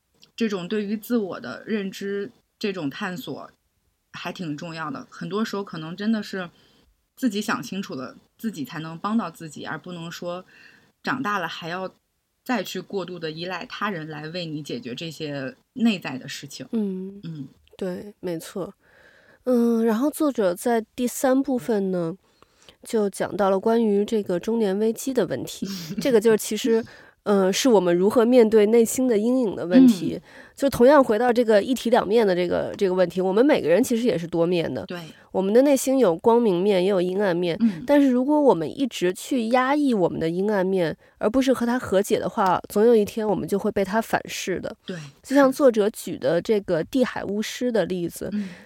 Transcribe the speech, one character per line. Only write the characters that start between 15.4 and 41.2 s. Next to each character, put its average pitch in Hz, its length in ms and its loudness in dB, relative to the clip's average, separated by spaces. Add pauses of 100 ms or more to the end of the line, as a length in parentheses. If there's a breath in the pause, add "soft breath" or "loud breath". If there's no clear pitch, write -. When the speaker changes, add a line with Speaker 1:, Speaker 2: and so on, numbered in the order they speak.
Speaker 1:
内 220 240 0
在 143 200 -10
的 - 100 -14
事 - 180 -14
情。 247 260 -16
Speaker 2:
嗯， 196 520 -6
Speaker 1:
嗯。 156 240 -12 (300)
Speaker 2:
对， 202 420 -10
没 175 180 -6
错。 175 360 -10 (720 soft breath)
嗯， 233 400 2
然 226 140 2
后 285 120 0
作 294 200 0
者 196 240 0
在 226 300 0 (100)
第 247 120 -4
三 262 360 2
部 269 160 -2
分 202 320 0
呢， 175 240 -2 (680 soft breath)
就 208 260 -2
讲 - 260 -6
到 190 140 2
了 190 120 2
关 233 220 2
于 208 220 2
这 208 180 -2
个 185 180 -2
中 220 180 -2
年 202 200 0
危 220 140 0
机 262 220 -6
的 214 120 2
问 123 180 -6
题。 - 220 -10 (180)
Speaker 1:
<laughs> 180 160 -8
Speaker 2:
这 285 120 0
个 226 80 6
就 226 100 4
是 214 60 6
其 214 200 -4
实 226 280 0 (420 loud breath)
嗯， 196 260 4
是 226 160 2
我 214 120 8
们 175 140 4
如 185 140 4
何 220 160 4
面 240 240 8
对 208 180 6
内 233 180 6
心 254 240 -2
的 220 100 2
阴 247 220 2
影 214 160 -2
的 139 100 -6
问 240 200 8
题。 196 280 2
Speaker 1:
嗯。 - 80 -12 (340 loud breath)
Speaker 2:
就 277 140 0
同 240 160 6
样 277 180 10
回 214 140 0
到 247 120 2
这 240 140 4
个 214 180 6
一 254 120 -2
体 233 160 -2
两 220 160 4
面 220 200 4
的 185 80 4
这 175 140 0
个， 160 300 -2
这 202 100 2
个 185 60 0
问 185 120 2
题， 175 140 -4
我 185 100 0
们 208 140 4
每 285 160 4
个 139 80 -2
人 185 160 6
其 262 100 0
实 226 120 0
也 - 100 0
是 165 100 -6
多 170 200 0
面 165 260 0
的。 123 140 -6
Speaker 1:
对。 175 120 -10 (340 soft breath)
Speaker 2:
我 190 100 -2
们 196 100 0
的 233 100 6
内 277 140 6
心 269 220 0
有 185 180 4
光 233 240 4
明 185 220 2
面， 196 200 2
也 185 60 2
有 196 120 2
阴 185 220 -2
暗 180 140 0
面。 175 240 -2
Speaker 1:
嗯。 196 260 0
Speaker 2:
但 285 140 6
是 277 80 4
如 254 160 2
果 294 160 2
我 262 140 6
们 160 120 -2
一 277 200 -4
直 180 260 -2
去 226 360 -4
压 254 260 2
抑 294 180 2
我 185 160 2
们 156 100 -4
的 160 120 -2
阴 185 200 -2
暗 196 140 0
面， 185 320 0 (220 soft breath)
而 - 100 0